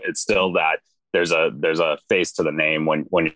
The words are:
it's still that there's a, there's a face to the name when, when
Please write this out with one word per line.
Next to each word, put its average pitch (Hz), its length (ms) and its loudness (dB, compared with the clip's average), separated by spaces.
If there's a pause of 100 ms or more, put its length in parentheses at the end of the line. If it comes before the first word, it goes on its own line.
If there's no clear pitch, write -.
it's 80 180 -4
still 92 320 0
that 80 240 0 (360)
there's 87 160 2
a, 82 240 2
there's 80 240 0
a 80 180 0 (120)
face 92 240 0
to - 100 -4
the 80 80 2
name 78 360 0
when, 78 160 0
when 82 340 0